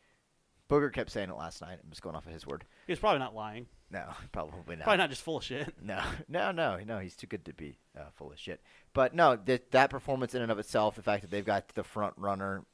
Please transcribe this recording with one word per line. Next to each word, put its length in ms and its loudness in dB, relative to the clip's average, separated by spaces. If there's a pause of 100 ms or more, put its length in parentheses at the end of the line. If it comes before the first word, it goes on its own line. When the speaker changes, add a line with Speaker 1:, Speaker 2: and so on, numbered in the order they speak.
(720)
Speaker 1:
Booger 220 4
kept 180 -4
saying 180 -4
it 80 -10
last 240 -10
night. 220 -14
I'm 80 -20
just 120 -18
going 140 -8
off 100 -12
of 60 -14
his 140 -14
word. 180 -8 (220)
Speaker 2:
He's 120 -4
probably 200 2
not 160 -6
lying. 320 -10 (260)
Speaker 1:
No, 120 -6 (160)
<laughs> 120 -16
probably 440 -8
not. 80 -8
Speaker 2:
Probably 140 4
not 120 2
just 120 -10
full 140 -4
of 80 -8
shit. 280 -6 (100)
Speaker 1:
No, 180 -6 (140)
<laughs> 140 -12
no, 220 -2
no, 340 0
no. 140 -6
He's 160 -8
too 120 -16
good 180 -8
to 80 -12
be, 260 -14 (180)
uh, 80 -12 (120)
full 160 -14
of 60 -20
shit. 220 -10 (340)
But 200 6
no, 220 10
that, 360 2
that 180 10
performance 440 -2
in 80 0
and 80 2
of 80 0
itself, 380 2
the 60 -12
fact 200 2
that 80 -12
they've 140 -2
got 240 2
the 160 -6
front 320 -2
runner, 580 -2